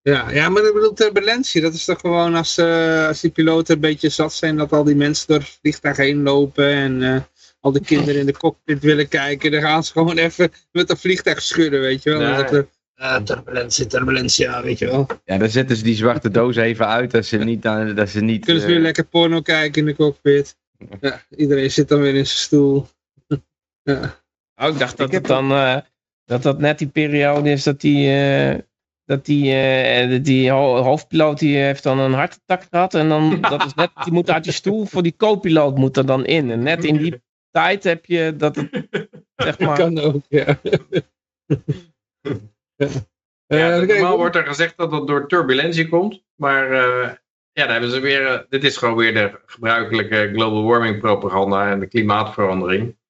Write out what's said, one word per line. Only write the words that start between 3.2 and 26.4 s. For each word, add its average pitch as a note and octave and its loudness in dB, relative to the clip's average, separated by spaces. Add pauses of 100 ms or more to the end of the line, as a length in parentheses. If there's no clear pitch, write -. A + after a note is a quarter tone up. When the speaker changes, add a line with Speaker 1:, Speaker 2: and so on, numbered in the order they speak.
Speaker 1:
die E3 0
piloten D#3+ 2
een D3+ -4
beetje D3+ 0
zat D#3 -2
zijn D#3 -2
dat D3+ -2
al D3+ 4
die D3 4
mensen D3 0
door D3+ 4
het C#3+ -6
vliegtuig D3+ -2
heen C#3+ 2
lopen C#3+ 2
en, C3+ 0
eh, C3 0 (380)
al C#3 0
die C#3 0
kinderen C#3+ 2
in C#3 -2
de C#3 -2
cockpit D#3 -2
willen D3 2
kijken, C#3+ -2
dan D3 0
gaan D#3 0
ze - -8
gewoon E3 0
even E3 0 (200)
met G#3 -2
dat E3+ -2
vliegtuig F3+ -2
schudden, C#3+ 0
weet C3 -2
je D3+ 0
wel. D3+ 0
Dan D3 0
Speaker 2:
Ja. C3+ 0
Speaker 1:
zeggen C#3+ 0 (280)
ze, C3 -14
"Ah, C3 -2
turbulentie, A#2+ -6
turbulentie, B2+ 0
ja, B2 -8
weet - -4
je - -2
wel." C3 0 (180)
Speaker 3:
Ja, F#2+ -2
dan G#2+ 2
zetten B2+ 0
ze A2 -6
die A2+ 2
zwarte A#2 0
doos A#2 2
even A2+ 0
uit, A#2+ -2
dat A2 2
ze A2 -4
niet, A2 -2
eh, G#2+ -2
dat G#2 0
ze G#2 -4
niet, A2 -2
Speaker 1:
Kunnen E3 2
ze - -2
weer F3 2
Speaker 3:
eh, E3 2
Speaker 1:
lekker D#3+ -2
porno E3 2
kijken D#3 0
in D3+ 0
de D3 -2
cockpit. C#3+ 0 (460)
Ja, C#3 -6 (160)
iedereen C#3 0
zit C#3+ 0
dan D3 2
weer C#3 2
in C#3 2
zijn - -4
stoel. C#3 2 (400)
<laughs> - -12
Ja. - -4 (360)
Speaker 4:
Oh, C3+ -2
ik D3+ -2
dacht B2 -4
dat C#3 -2
Speaker 3:
Ik D#3 -2
heb F#3 0
Speaker 4:
het - -2
dan, C3+ 2
eh, C3+ 2 (480)
dat B2 -4